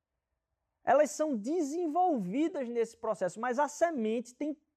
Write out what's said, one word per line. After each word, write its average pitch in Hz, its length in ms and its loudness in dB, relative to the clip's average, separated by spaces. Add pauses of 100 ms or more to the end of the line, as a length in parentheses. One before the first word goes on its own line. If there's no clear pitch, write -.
(840)
Elas 285 260 6
são 311 240 -2
desenvolvidas 294 1300 0
nesse 233 280 -2
processo, 202 440 -4
mas 247 180 0
a 294 80 4
semente 247 680 -2
tem 294 220 -4 (200)